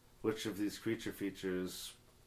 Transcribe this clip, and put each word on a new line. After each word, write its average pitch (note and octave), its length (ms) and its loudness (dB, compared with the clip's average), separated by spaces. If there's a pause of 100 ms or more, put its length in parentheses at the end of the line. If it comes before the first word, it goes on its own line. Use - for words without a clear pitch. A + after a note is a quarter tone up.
(200)
Which A2 260 4
of G2 120 0
these G2+ 200 2
creature A2+ 340 0
features F#2 840 0 (320)